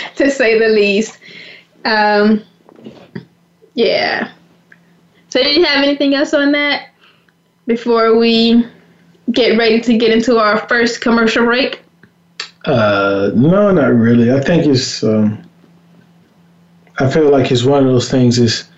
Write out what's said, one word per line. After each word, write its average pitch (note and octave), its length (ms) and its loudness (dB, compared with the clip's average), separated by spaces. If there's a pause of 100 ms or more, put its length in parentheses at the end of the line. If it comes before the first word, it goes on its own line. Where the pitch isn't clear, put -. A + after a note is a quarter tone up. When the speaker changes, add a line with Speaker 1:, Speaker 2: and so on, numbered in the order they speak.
(160)
Speaker 1:
to C#4 140 0
say A3+ 280 0
the A3 100 2
least. G#3 500 0 (680)
Um, G#3+ 560 2 (1300)
yeah. - 580 -2 (960)
So B3+ 120 -2
did C#4+ 140 -2
you F4 80 4
have C#4+ 180 0
anything C#4+ 320 0
else C#4+ 200 -4
on C#4+ 180 2
that D4 360 -4 (800)
before A3+ 500 0
we A#3 500 2 (640)
get A3+ 260 0
ready A3+ 240 2
to A#3 160 0
get A3+ 160 0
into A3+ 260 2
our G#3+ 200 0 (100)
first A#3+ 320 -2
commercial A3+ 440 0
break? A#3+ 380 -2 (840)
Speaker 2:
Uh, G2+ 680 0
no, F#3 360 2
not C3 240 2
really. A#2 380 2
I C3+ 80 0
think D3+ 260 0
it's, - 380 -2
um, G#2+ 360 -2 (1600)
I C3 100 0
feel D3+ 220 2
like C3+ 200 2
it's A#2+ 140 -2
one C#3 220 2
of B2+ 60 2
those A#2+ 180 0
things B2 280 2
is A#2 400 -2